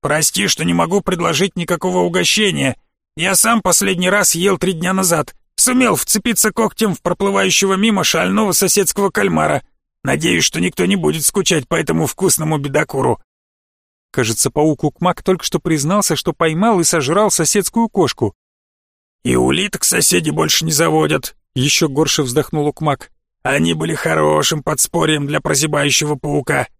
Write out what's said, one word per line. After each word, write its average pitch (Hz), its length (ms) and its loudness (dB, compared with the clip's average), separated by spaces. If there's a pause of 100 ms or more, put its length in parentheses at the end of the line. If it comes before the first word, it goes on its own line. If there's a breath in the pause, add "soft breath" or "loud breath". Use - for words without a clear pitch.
Прости, 156 460 0
что - 180 -2
не 175 80 0
могу 170 300 0
предложить 170 540 -2
никакого 180 420 -2
угощения. 175 760 0 (400)
Я 185 180 -2
сам 226 260 2
последний 180 480 0
раз 196 260 2
ел 185 220 2
три 180 160 -2
дня 180 220 -2
назад. 170 400 0 (220)
Сумел 247 400 2
вцепиться - 560 0
когтем 214 420 0
в - 60 -10
проплывающего 196 760 0
мимо 202 300 2
шального 190 480 0
соседского 196 580 0
кальмара. 156 520 0 (420)
Надеюсь, 156 400 0
что - 160 -2
никто 180 260 -2
не 196 100 2
будет 156 280 -2
скучать 165 420 0
по - 80 -2
этому 160 320 -2
вкусному 156 520 -2
бедокуру». 139 600 -2 (920)
Кажется, 113 380 -2
паук 151 340 0
Укмак 165 380 -2
только 185 220 0
что - 140 -2
признался, 160 580 0
что - 160 -2
поймал 175 480 2
и 165 40 2
сожрал 170 460 2
соседскую 208 580 0
кошку. 123 460 0 (920)
«И 62 100 0
улиток 147 500 0
соседи 156 460 2
больше 160 340 0
не 160 80 -2
заводят», 156 640 0 (180)
еще 147 340 0
горше 147 340 0
вздохнул 147 460 -2
Укмак. 147 420 -4 (320)
«Они 147 320 0
были 160 200 -4
хорошим 151 680 0
подспорьем 156 640 0
для 147 140 -2
прозябающего 147 720 0
паука. 143 540 -2 (120)